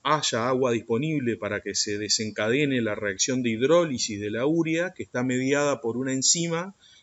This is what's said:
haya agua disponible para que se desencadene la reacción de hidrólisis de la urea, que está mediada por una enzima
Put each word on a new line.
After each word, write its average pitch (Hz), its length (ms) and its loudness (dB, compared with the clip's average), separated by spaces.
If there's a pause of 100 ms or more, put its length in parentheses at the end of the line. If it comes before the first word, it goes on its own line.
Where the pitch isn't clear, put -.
haya 135 460 0
agua 131 240 2
disponible 120 640 0
para 101 260 -4
que 98 120 -6
se 104 240 -2
desencadene 110 840 0
la 107 120 0
reacción 107 480 -2
de 120 80 0
hidrólisis 127 680 2
de 104 100 -4
la 113 160 -2
urea, 165 500 0
que - 60 -8
está 127 220 -4
mediada 131 580 2
por 117 160 -2
una 131 160 -2
enzima 170 600 0 (280)